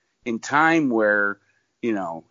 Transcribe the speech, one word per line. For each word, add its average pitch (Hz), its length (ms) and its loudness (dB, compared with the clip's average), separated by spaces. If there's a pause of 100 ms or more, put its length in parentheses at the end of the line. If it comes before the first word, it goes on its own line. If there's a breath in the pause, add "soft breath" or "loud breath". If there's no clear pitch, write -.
(240)
in 113 160 -4
time 156 500 2
where, 104 480 2 (420)
you 117 120 -2
know, 85 380 -6